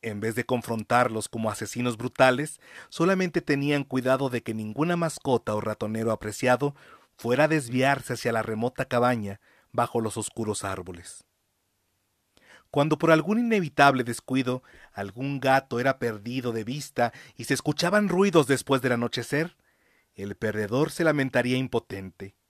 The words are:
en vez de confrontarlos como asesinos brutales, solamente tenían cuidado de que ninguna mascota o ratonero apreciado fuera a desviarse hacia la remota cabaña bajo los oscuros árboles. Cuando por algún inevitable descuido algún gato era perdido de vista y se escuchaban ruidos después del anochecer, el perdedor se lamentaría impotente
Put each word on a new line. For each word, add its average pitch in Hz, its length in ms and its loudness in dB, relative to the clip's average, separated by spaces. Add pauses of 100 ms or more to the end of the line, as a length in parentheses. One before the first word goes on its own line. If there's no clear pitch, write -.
en 104 180 -8
vez 110 160 -4
de 120 100 -2
confrontarlos 117 800 0
como 110 220 -4
asesinos 117 480 -4
brutales, 127 640 2 (300)
solamente 180 520 0
tenían 143 420 0
cuidado 131 460 0
de 120 140 -4
que 110 100 -6
ninguna 110 420 -2
mascota 139 600 0
o 107 60 -2
ratonero 110 500 -2
apreciado 123 640 0 (420)
fuera 123 280 2
a - 20 2
desviarse 131 680 0
hacia 117 180 -2
la 113 120 0
remota 113 420 -4
cabaña 120 560 0 (300)
bajo 117 300 0
los 110 140 -4
oscuros 107 480 -6
árboles. 92 600 -10 (1500)
Cuando 147 300 2
por 170 100 2
algún 160 300 4
inevitable 147 640 4
descuido 127 580 -2 (300)
algún 120 480 -6
gato 131 400 2
era 131 180 0
perdido 120 540 -4
de 113 120 -4
vista 120 480 -2 (240)
y 117 100 -12
se 139 100 2
escuchaban 180 520 0
ruidos 175 380 6
después 135 380 2
del 127 80 2
anochecer, 123 680 -2 (560)
el 101 220 -10
perdedor 107 560 -2
se - 120 -4
lamentaría 131 540 2
impotente 98 800 -6 (140)